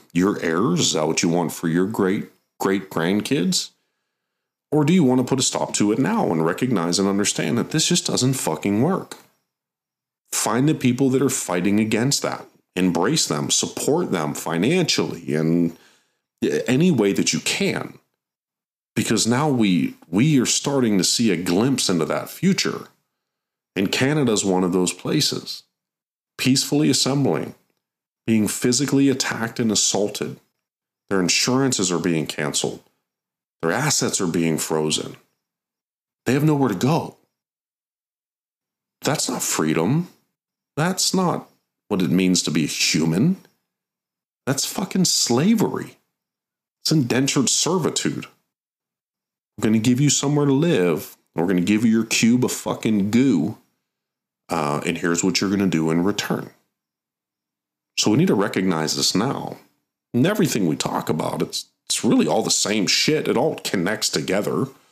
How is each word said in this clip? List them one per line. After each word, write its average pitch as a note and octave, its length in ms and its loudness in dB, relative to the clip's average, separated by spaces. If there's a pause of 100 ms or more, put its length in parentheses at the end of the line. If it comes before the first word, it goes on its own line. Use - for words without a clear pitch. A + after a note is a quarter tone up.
(140)
your F2+ 280 2
heirs? F2+ 380 0
Is - 140 0
that D#2 140 0
what D#2 140 -2
you F2+ 80 2
want E2 220 0
for - 160 -6
your F2 180 2
great, G2+ 440 -2 (300)
great G2 300 -2
grandkids? G#2+ 800 -2 (1000)
Or D3+ 120 2
do D3 100 2
you F#3 100 6
want B2+ 160 4
to B2+ 80 0
put C3 120 0
a B2+ 40 0
stop - 300 -2
to G#2 180 2
it A2+ 80 0
now F3+ 320 0
and D#2+ 120 0
recognize F2+ 560 0
and G2 80 2
understand G#2 500 -2
that - 140 -4
this D#3 160 0
just - 200 0
doesn't A#2 260 0
fucking G2+ 480 -2
work? F3+ 360 -2 (1120)
Find A#2+ 360 0
the D#3 60 4
people B2+ 380 2
that C3 100 2
are C3+ 80 2
fighting F#2 500 0
against A2+ 440 0
that. - 240 -6 (280)
Embrace F#2 520 0
them, D2 240 -2
support - 600 -2
them D#2 220 -2
financially F#2 880 -2
in D#2+ 560 0 (640)
any A#2+ 480 2
way G#2 240 4
that - 180 -2
you - 100 -2
can. - 580 -4 (960)
Because G#2+ 320 0
now B2+ 200 2
we, G#2 460 2 (160)
we C3+ 300 4
are A2 80 2
starting B2+ 500 0
to F2 60 2
see A2+ 260 2
a F2 80 2
glimpse F#2 500 0
into E2 180 0
that - 260 -4
future. - 560 -2 (880)
And G2 160 0
Canada's B2+ 520 0
one F#2 200 2
of F2+ 100 0
those F2+ 180 2
places. - 720 -4 (760)
Peacefully C#3+ 500 2
assembling, C3 640 0 (720)
being A2 220 2
physically C3+ 640 2
attacked A#2 500 -4
and A2+ 120 2
assaulted. - 680 -2 (720)
Their G2 100 0
insurances B2 720 0
are E2+ 80 0
being D#2+ 260 0
canceled. - 560 -4 (800)
Their E2 100 0
assets C3 480 -2
are F#2+ 80 -2
being E2 300 0
frozen. D#2 600 -4 (1080)
They - 80 0
have C#3+ 100 0
nowhere C#3+ 260 4
to G2+ 60 -2
go. C3 420 -2 (1800)
That's - 280 -2
not - 140 -6
freedom. F2 680 0 (640)
That's F3+ 380 -2
not F3+ 360 -2 (380)
what G2+ 140 0
it F2+ 80 0
means F#2 340 2
to - 80 -4
be D#2 140 0
human. G#2+ 720 0 (1080)
That's C#3 180 -2
fucking F#3 400 -2
slavery. - 920 0 (840)
It's - 100 -2
indentured C3+ 580 2
servitude. - 760 -2 (1300)
We're - 80 -2
gonna A2 120 4
give B2 240 2
you D3 80 4
somewhere C#3+ 380 0
to C#3 60 4
live. B2+ 600 0 (200)
We're E2 100 0
gonna F2+ 160 2
give G#2+ 240 2
you A2+ 60 6
your A2+ 140 2
cube A#2+ 380 2
of A2 80 0
fucking G#2 600 -2
goo. A2+ 460 2 (920)
Uh, D2 340 -2
and E2+ 140 -2
here's E2+ 260 -2
what F#2 180 0
you're G2+ 100 0
gonna G2 160 2
do D#2+ 240 0
in E2+ 120 0
return. - 460 -4 (1500)
So - 100 2
we G#2+ 80 4
need E3+ 100 4
to G3 60 4
recognize F#2 640 0
this C#2 180 -2
now. - 440 -4 (580)
And B2 100 4
everything E3 400 0
we D2+ 100 0
talk - 320 -4
about, E2 360 -4
it's, - 240 -8 (180)
it's - 180 -6
really B2 220 2
all E2 160 0
the F2+ 80 -2
same G2 380 0
shit. - 400 0
It G#2+ 100 0
all C#3 200 -2
connects G2+ 520 -2
together. F2 560 -2 (260)